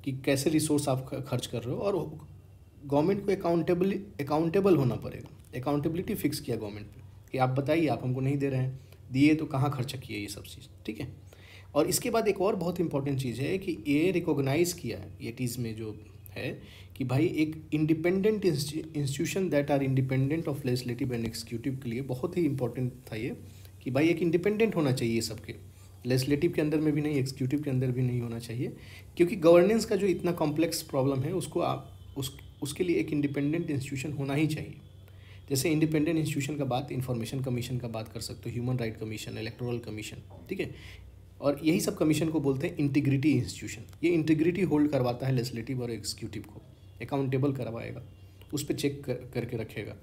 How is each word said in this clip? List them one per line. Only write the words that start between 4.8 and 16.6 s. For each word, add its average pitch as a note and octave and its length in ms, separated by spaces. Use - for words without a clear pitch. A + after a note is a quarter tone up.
पड़ेगा। - 640
Accountability D#3+ 560
fix C#3 240
किया A#2 180
गवर्नमेंट G#2 300
पे - 140
कि C3 60
आप C3 120
बताइए, D3 380
आप A#2+ 160
हमको B2+ 180
नहीं C#3 160
दे C#3 120
रहे C3 120
हैं, C3 180
दिए D3 240
तो D#3 100
कहाँ C3+ 260
खर्चा A#2+ 260
किए - 200
ये G2+ 100
सब - 160
चीज़, - 420
ठीक - 160
है। - 120
और D#3 120
इसके A#3+ 220
बाद G#3+ 180
एक F#3 140
और G#3 140
बहुत F3 240
important C#3+ 420
चीज़ A#2+ 200
है E3 160
कि F#3 300
ये D3+ 240
recognize D#3 600
किया A2+ 260
है, F#2+ 120
एटीज़ B2 400
में A2+ 140
जो A2 280
है C3 320